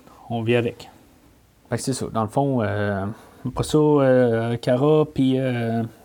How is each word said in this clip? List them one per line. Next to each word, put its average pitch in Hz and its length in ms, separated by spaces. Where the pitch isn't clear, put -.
on 117 120
vit 117 140
avec. 117 340
Fait 120 60
que - 60
c'est 135 100
ça, 120 200
dans 113 100
le 104 60
fond, 139 320
euh, 101 460
après 123 180
ça, - 140
euh, 127 760
Cara, 147 480
puis, 131 340
euh, 117 440